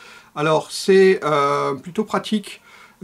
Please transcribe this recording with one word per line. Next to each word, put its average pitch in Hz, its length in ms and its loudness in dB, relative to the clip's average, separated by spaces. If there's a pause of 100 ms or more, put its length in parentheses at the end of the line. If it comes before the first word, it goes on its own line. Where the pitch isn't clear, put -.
(340)
Alors 151 380 -2
c'est, 190 500 4
euh, 143 520 -2
plutôt 165 280 -8
pratique. 202 580 -6 (440)